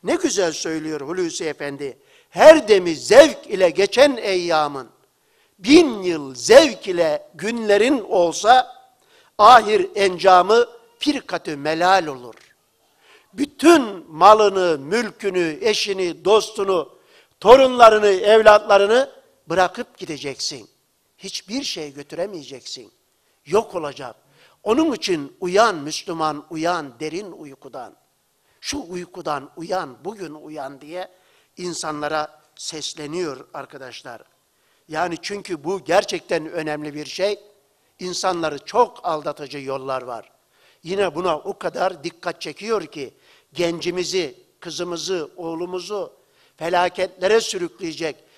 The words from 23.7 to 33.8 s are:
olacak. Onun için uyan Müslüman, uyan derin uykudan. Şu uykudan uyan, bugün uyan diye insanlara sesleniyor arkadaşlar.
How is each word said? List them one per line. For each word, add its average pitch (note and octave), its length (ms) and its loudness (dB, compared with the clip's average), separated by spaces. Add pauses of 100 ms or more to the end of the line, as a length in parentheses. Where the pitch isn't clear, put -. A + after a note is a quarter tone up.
olacak. C#3 420 -10 (460)
Onun C#4 300 0
için D#3 480 -6
uyan G3 340 2
Müslüman, D#3 760 -8
uyan D#3+ 500 -6
derin E3 320 -10
uykudan. C3+ 640 -20 (640)
Şu C#4+ 280 -10
uykudan E3 680 -10
uyan, D#3 480 -10
bugün F3+ 300 -14
uyan D3+ 460 -16
diye E3+ 280 -14 (480)
insanlara D3+ 840 -8 (160)
sesleniyor D3+ 1000 -10
arkadaşlar. C3 680 -18 (640)